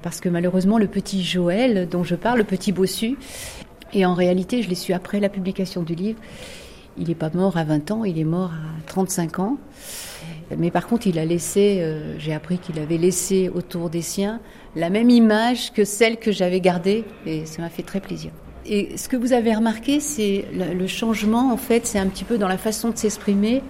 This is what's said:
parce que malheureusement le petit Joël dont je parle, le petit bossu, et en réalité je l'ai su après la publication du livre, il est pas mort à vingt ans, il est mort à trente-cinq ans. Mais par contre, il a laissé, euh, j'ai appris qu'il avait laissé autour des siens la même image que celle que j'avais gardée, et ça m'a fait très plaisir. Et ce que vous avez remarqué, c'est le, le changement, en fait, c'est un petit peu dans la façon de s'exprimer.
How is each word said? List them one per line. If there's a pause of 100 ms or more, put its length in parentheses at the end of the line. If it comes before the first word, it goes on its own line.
parce
que
malheureusement
le
petit
Joël
dont
je
parle,
le
petit
bossu, (760)
et
en
réalité
je
l'ai
su
après
la
publication
du
livre, (800)
il
est
pas
mort
à
vingt
ans,
il
est
mort
à
trente-cinq
ans. (1000)
Mais
par
contre,
il
a
laissé,
euh,
j'ai
appris
qu'il
avait
laissé
autour
des
siens (360)
la
même
image
que
celle
que
j'avais
gardée, (220)
et
ça
m'a
fait
très
plaisir. (340)
Et
ce
que
vous
avez
remarqué,
c'est
le,
le
changement,
en
fait,
c'est
un
petit
peu
dans
la
façon
de
s'exprimer.